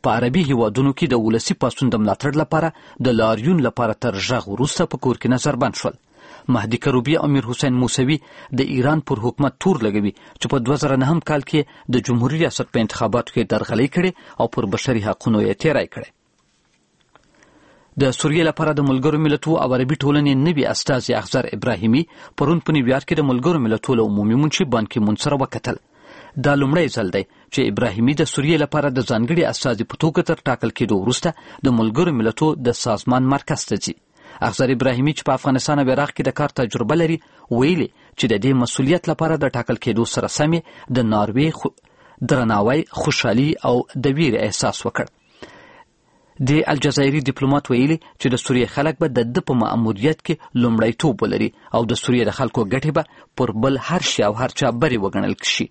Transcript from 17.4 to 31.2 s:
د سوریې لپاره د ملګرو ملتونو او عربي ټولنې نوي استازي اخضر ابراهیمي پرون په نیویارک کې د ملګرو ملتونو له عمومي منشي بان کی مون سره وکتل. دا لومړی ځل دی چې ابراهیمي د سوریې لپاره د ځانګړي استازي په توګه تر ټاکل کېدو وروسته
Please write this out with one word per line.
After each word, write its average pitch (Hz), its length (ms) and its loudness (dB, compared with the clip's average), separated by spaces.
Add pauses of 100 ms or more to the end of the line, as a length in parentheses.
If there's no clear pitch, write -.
د 143 140 2
سوریې 165 360 0
لپاره 156 300 0
د 147 100 0
ملګرو 139 380 0
ملتونو 151 380 0
او 127 120 0
عربي 127 200 0
ټولنې 143 380 2 (120)
نوي 151 260 2
استازي 120 440 -2
اخضر 120 300 -2 (120)
ابراهیمي 113 440 0 (360)
پرون 151 220 2
په 156 160 0
نیویارک 131 340 2
کې 165 100 0
د 147 100 2
ملګرو 131 360 2
ملتونو 110 340 0
له 107 100 2
عمومي 104 320 2
منشي 156 320 0
بان 110 120 0
کی - 140 -4
مون 104 260 2
سره 143 180 0
وکتل. - 360 -6 (560)
دا 143 200 2
لومړی 143 400 2
ځل 101 180 -2
دی 98 100 0 (300)
چې 123 180 2
ابراهیمي 113 420 0
د 151 200 0
سوریې 151 300 2
لپاره 143 260 0
د 131 100 -2
ځانګړي 120 500 0
استازي 117 340 -2
په - 200 -8
توګه 160 180 2
تر 165 280 -2
ټاکل 120 300 -2
کېدو 104 200 2
وروسته 123 340 -2 (300)